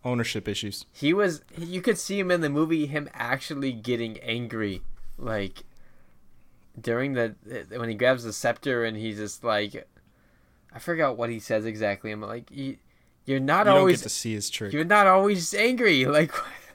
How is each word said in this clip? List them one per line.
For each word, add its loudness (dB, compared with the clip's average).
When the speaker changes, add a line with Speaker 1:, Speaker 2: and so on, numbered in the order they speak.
Speaker 1:
Ownership -2
issues. -8
Speaker 2:
He 0
was, 0
you -8
could 0
see -4
him 0
in 2
the 0
movie, 0
him -6
actually -4
getting -4
angry, -4
like, -6
during -2
the, -2
when -6
he -4
grabs 2
the -6
scepter -2
and -4
he's -6
just -10
like, -2
I -16
forgot 0
what -2
he -4
says 0
exactly. -4
I'm -10
like, -12
"You, -10
you're 0
not 2
Speaker 1:
You 8
don't 10
Speaker 2:
always 6
Speaker 1:
get -12
to -8
see -4
his -6
trick. -6
Speaker 2:
you're 0
not 8
always 6
angry." 4
<laughs> 2
Like, 4